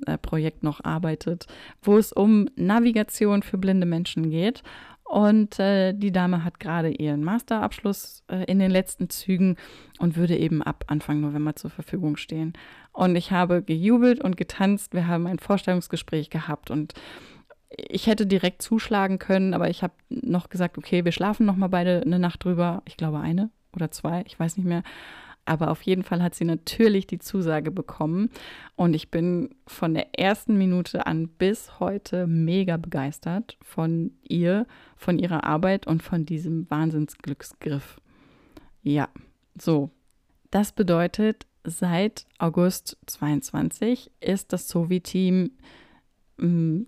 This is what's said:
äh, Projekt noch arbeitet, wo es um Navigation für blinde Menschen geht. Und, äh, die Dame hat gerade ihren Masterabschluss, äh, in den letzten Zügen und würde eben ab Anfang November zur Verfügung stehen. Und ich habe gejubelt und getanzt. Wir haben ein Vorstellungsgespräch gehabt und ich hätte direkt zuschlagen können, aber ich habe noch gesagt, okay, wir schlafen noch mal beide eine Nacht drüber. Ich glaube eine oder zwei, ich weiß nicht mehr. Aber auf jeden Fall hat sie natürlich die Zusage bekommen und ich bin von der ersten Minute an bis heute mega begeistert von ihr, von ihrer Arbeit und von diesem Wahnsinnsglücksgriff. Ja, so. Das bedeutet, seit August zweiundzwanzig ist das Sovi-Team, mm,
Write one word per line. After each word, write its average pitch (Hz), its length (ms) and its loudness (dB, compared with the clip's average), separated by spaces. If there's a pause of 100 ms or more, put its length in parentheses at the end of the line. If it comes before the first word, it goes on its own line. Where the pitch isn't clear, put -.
äh, 156 120 -2
Projekt 160 460 -4
noch 151 220 -4
arbeitet, 165 640 -4 (340)
wo 202 160 6
es 220 160 2
um 208 420 6
Navigation 214 880 2
für - 140 -6
blinde 190 280 2
Menschen 170 440 -2
geht. 175 340 -2 (400)
Und, 214 560 4
äh, 190 340 4
die 202 180 -2
Dame 180 320 2
hat 170 160 -6
gerade 165 320 -2
ihren 147 320 -2
Masterabschluss, 202 1040 -4
äh, 185 160 -4
in 190 160 2
den 190 100 4
letzten 185 400 0
Zügen 185 460 0 (420)
und 170 180 0
würde 170 220 2
eben 160 240 0
ab - 240 -6
Anfang 151 340 -2
November 151 360 -2
zur - 160 -12
Verfügung 156 440 -4
stehen. 160 380 -6 (400)
Und 185 220 2
ich 175 160 -2
habe 175 320 2
gejubelt 233 600 4
und 185 140 0
getanzt. 196 560 -2
Wir 175 140 0
haben 170 180 0
ein 180 140 -4
Vorstellungsgespräch 175 880 -2
gehabt - 400 -6
und 151 240 -4 (800)
ich - 340 -6
hätte 214 220 4
direkt 185 340 2
zuschlagen 196 560 0
können, 190 380 2
aber 170 140 2
ich 175 120 -4
habe 180 120 -4 (160)
noch - 400 -2
gesagt, 180 280 -2
okay, 175 280 0
wir 175 60 2
schlafen 208 340 2
noch 202 100 4
mal 190 140 2
beide 180 320 2
eine 180 180 2
Nacht 175 240 -2
drüber. 175 420 0
Ich - 120 -18
glaube 156 220 -2
eine 175 300 0 (240)
oder 165 160 -4
zwei, 170 380 -4
ich - 120 -20
weiß 160 180 -2
nicht 185 80 -2
mehr. 175 180 0 (640)
Aber 160 260 0
auf 160 120 -4
jeden 185 200 0
Fall 175 180 -2
hat 175 140 0
sie 170 100 -2
natürlich 196 640 2
die 175 120 -8
Zusage 156 520 -2
bekommen 180 580 -2 (460)
und 175 180 4
ich 156 160 -4
bin 175 460 -2 (100)
von - 280 -4
der - 260 -4
ersten 208 380 2
Minute 180 500 0
an 160 200 -2
bis - 520 -2
heute 185 480 -4
mega 165 500 0
begeistert 170 840 -6
von 165 500 -2 (100)
ihr, 175 460 0 (300)
von 170 200 0
ihrer 170 280 0
Arbeit 185 420 0
und 160 160 0
von 165 220 -2
diesem 165 440 -4
Wahnsinnsglücksgriff. 151 1300 -4 (840)
Ja, 143 260 0 (500)
so. 160 300 2 (600)
Das 208 200 2
bedeutet, 180 760 0 (160)
seit 180 640 -2 (100)
August 175 600 0 (100)
zweiundzwanzig 151 1120 -2
ist - 340 -4
das 180 140 -6
Sovi-Team, 180 840 0 (840)
mm, 170 500 0